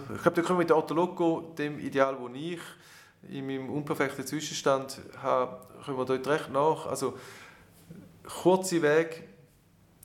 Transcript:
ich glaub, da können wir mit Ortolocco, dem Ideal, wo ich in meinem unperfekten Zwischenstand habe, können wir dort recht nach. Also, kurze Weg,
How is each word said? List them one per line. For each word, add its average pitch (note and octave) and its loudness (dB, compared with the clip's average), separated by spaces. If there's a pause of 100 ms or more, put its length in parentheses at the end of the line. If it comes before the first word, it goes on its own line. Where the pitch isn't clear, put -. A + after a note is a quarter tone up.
(160)
ich - -8
glaub, E3+ 4
da E3+ 2
können F3+ 2
wir E3+ 6
mit E3 6
Ortolocco, E3 2
dem D3 -4
Ideal, C3+ 2
wo B2 -10
ich D#3 -8 (720)
in C3+ -6
meinem C3+ -4
unperfekten C#3+ -2
Zwischenstand C#3+ 0 (220)
habe, C3 0 (260)
können C#3 -6
wir B2+ 0
dort B2+ 0
recht D3+ 0
nach. D3 2
Also, - -2 (1200)
kurze F3+ 4
Weg, D#3 2 (800)